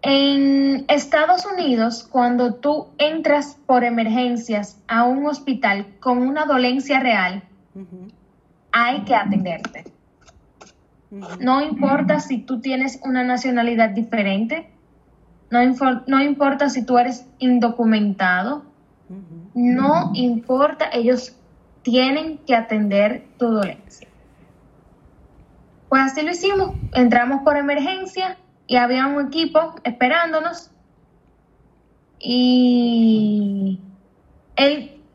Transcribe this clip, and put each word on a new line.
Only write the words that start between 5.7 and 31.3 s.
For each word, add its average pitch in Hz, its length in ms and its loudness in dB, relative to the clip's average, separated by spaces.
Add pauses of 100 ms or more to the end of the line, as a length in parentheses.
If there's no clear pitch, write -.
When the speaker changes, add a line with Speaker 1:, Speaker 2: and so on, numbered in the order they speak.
Speaker 1:
con 247 200 0
una 277 260 0
dolencia 262 540 0
real, 202 440 -2 (300)
Speaker 2:
Ujú. 185 340 -18 (640)
Speaker 1:
hay 240 300 -2
que 262 140 0
atenderte. 185 680 -4 (1300)
Speaker 2:
Ujú. 185 280 -16
Speaker 1:
No 262 220 2
importa 285 580 0
si 262 220 -4
tú 254 200 -6
tienes 262 420 -4
una 254 200 -2
nacionalidad 240 680 0
diferente, 226 800 -4 (800)
no 240 140 2
infor-, 254 440 0
no 269 140 2
importa 285 480 0
si 247 160 -4
tú 247 120 2
eres 247 300 0 (120)
indocumentado, 220 1200 0 (460)
Speaker 2:
Ujú. 180 460 -18
Speaker 1:
no 269 580 2
importa, 254 800 0
ellos 240 420 0 (460)
tienen 269 640 0
que 254 100 2
atender 214 680 0 (120)
tu 240 100 0
dolencia. - 600 -6 (1800)
Pues 262 120 2
así 269 220 -2
lo 330 80 -4
hicimos, 381 400 -2 (220)
entramos 247 500 2
por 294 140 2
emergencia 370 800 -4 (300)
y 247 100 0
había 254 280 0
un 285 220 -2
equipo 320 560 0
esperándonos 320 880 -2 (1500)